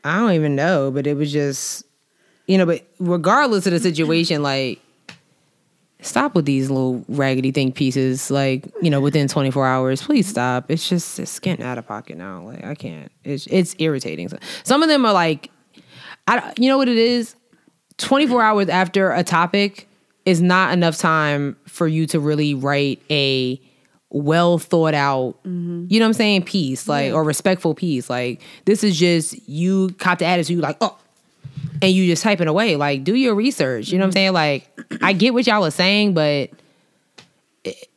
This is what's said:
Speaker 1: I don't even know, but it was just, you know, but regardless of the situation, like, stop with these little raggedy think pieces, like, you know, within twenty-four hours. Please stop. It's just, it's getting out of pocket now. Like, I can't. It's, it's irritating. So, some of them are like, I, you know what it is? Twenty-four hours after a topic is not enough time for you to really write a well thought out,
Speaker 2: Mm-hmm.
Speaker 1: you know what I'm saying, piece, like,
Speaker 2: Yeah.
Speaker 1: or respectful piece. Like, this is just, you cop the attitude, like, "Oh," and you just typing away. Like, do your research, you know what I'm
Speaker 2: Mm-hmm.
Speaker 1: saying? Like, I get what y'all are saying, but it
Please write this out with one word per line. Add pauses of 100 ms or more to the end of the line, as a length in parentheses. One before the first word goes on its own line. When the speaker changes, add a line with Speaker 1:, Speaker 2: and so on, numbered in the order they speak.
Speaker 1:
I
don't
even
know,
but
it
was
just, (640)
you
know,
but (160)
regardless
of
the
situation,
like, (1200)
stop
with
these
little
raggedy
think
pieces,
like, (160)
you
know,
within
twenty-four
hours.
Please
stop.
It's
just,
it's
getting
out
of
pocket
now.
Like,
I
can't. (120)
It's,
it's
irritating.
So, (260)
some
of
them
are
like, (760)
I,
you
know
what
it
is? (640)
Twenty-four
hours
after
a
topic (360)
is
not
enough
time (100)
for
you
to
really
write (100)
a (500)
well
thought
out, (120)
Speaker 2:
Mm-hmm.
Speaker 1:
you
know
what
I'm
saying,
piece,
like,
Speaker 2:
Yeah.
Speaker 1:
or
respectful
piece.
Like, (240)
this
is
just,
you
cop
the
attitude,
like,
"Oh," (840)
and
you
just
typing
away.
Like,
do
your
research,
you
know
what
I'm
Speaker 2:
Mm-hmm.
Speaker 1:
saying? (240)
Like,
I
get
what
y'all
are
saying,
but (1160)
it